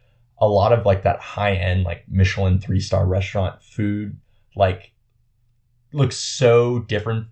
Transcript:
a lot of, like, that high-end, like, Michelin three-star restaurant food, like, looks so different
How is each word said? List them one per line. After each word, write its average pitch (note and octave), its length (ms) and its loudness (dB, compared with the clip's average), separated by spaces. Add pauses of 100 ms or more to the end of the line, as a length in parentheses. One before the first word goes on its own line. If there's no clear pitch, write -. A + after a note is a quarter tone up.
(400)
a A2 80 4
lot G2+ 240 2
of, A#2 140 2
like, F#2+ 180 2
that - 160 0
high-end, F#2 640 -2
like, F2 240 -8
Michelin F#2+ 520 2
three-star F#2+ 480 0
restaurant F#2+ 560 -2
food, G#2 540 -6 (380)
like, F#2+ 360 -2 (1040)
looks C3+ 240 0
so A#2+ 640 2
different A2 520 -6